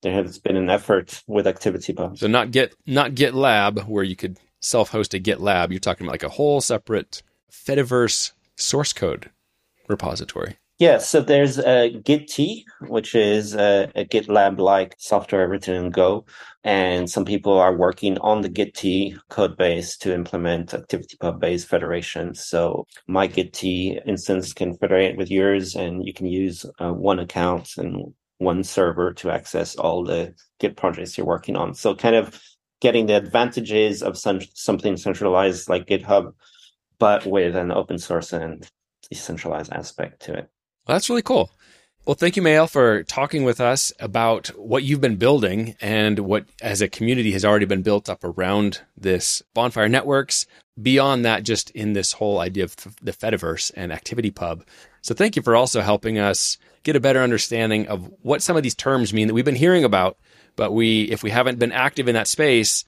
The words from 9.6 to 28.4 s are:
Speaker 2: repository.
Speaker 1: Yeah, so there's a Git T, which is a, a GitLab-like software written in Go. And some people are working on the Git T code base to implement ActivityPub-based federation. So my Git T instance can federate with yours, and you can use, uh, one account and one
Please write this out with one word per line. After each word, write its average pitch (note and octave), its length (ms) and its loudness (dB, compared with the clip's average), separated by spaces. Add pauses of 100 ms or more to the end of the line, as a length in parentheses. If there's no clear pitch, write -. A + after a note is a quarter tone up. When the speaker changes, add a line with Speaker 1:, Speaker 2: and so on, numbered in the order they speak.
Speaker 2:
repository. - 680 -6 (220)
Speaker 1:
Yeah, D#3+ 180 8
so - 240 2
there's C#3 380 2
a B2 320 4
Git C#3 380 0
T, G3 360 -4 (240)
which A2 260 -4
is G#2 400 2
a, G2+ 400 2
a G2+ 120 -4
GitLab-like G2 920 2
software G2 480 0
written F#2 280 -4
in F2+ 160 -4
Go. F#2 340 2 (400)
And F#2 460 0
some F#2+ 160 -2
people G2 320 2
are F#2 180 6
working F#2 420 0
on G#2+ 220 2
the G2 80 -4
Git F#2+ 260 -4
T G2 400 -2 (140)
code F#2 300 -2
base F2 400 0
to F#2+ 160 -2
implement E2+ 560 -4
ActivityPub-based F2 1000 -6
federation. E2+ 680 -4
So - 520 -2 (200)
my F#2 200 2
Git F#2 260 -2
T F#2 540 -4
instance F#2+ 480 -2
can F2+ 240 -4
federate F#2+ 400 2
with F#2 120 -4
yours, F#2+ 440 0
and F#2 320 -6
you F#2+ 80 -12
can F#2 120 -8
use, F2+ 380 -4 (140)
uh, F2 140 -4
one F#2 260 0
account F2 580 -4
and - 380 -8 (240)
one F#2 260 0